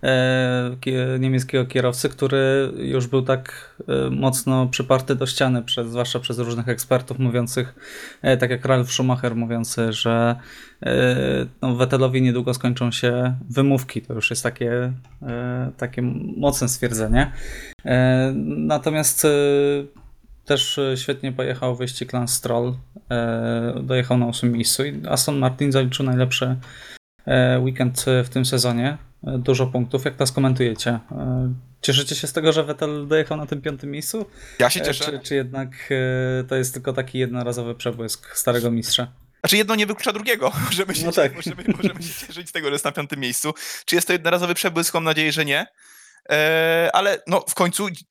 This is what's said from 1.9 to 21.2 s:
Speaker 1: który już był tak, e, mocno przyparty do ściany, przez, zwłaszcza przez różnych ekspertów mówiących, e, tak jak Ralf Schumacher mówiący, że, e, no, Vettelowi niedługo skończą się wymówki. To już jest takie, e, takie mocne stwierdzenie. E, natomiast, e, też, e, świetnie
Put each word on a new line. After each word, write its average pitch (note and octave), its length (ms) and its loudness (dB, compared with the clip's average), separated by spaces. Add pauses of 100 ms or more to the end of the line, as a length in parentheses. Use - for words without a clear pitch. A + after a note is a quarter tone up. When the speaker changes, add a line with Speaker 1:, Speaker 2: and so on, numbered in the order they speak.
Speaker 1:
który C3+ 680 2
już C3 300 -2
był C3 140 2
tak, - 540 -4 (120)
e, C3 220 0
mocno C3 580 2
przyparty C3 480 2
do C3 100 0
ściany, B2+ 380 0
przez, A#2 240 -2
zwłaszcza A#2+ 320 -2
przez A#2+ 200 -4
różnych A#2 300 -2
ekspertów B2+ 500 0
mówiących, B2 560 0 (460)
e, C3 160 4
tak B2+ 120 2
jak B2+ 160 -2
Ralf B2+ 260 4
Schumacher B2 440 0
mówiący, A#2 580 -2
że, A#2 420 2 (500)
e, B2+ 300 4 (460)
no, B2+ 140 0
Vettelowi B2+ 460 2
niedługo B2 320 2
skończą A#2+ 380 0
się B2 440 0 (140)
wymówki. C3+ 520 2
To - 120 -10
już A2 160 0
jest A#2 140 -4
takie, B2 500 0 (280)
e, B2 560 -4
takie B2 240 -4 (360)
mocne C#3 320 2
stwierdzenie. A#2 640 2 (540)
E, B2+ 460 4 (260)
natomiast, D#3 680 0
e, D3+ 40 8 (1160)
też, - 320 0
e, C3+ 200 0
świetnie C3+ 340 -4